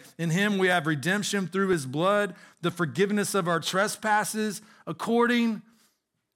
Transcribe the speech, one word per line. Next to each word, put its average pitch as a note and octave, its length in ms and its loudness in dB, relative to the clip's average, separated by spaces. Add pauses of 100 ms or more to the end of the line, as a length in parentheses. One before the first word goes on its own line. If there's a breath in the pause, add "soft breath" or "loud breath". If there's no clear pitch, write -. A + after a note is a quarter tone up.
(180 loud breath)
"In E3 100 -2
him G3 300 2
we F#3 80 4
have F3 200 2
redemption F3+ 600 -2
through F#3+ 220 -2
his E3 180 0
blood, F#3 480 0 (260 loud breath)
the E3+ 100 0
forgiveness F3 640 0
of F#3 140 0
our E3 100 2
trespasses, G#3+ 1000 -2 (260 loud breath)
according A#3 760 2 (720 soft breath)